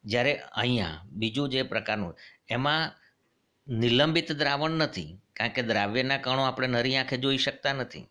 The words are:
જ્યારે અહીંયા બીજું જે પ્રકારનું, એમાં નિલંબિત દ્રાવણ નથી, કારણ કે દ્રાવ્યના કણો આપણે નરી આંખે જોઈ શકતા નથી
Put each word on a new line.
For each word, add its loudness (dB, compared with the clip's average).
જ્યારે 2
અહીંયા 0
બીજું -2
જે 0
પ્રકારનું, -2
એમાં 2
નિલંબિત 4
દ્રાવણ 0
નથી, -4
કારણ -4
કે 0
દ્રાવ્યના 0
કણો 0
આપણે 0
નરી 2
આંખે -2
જોઈ 2
શકતા -2
નથી -8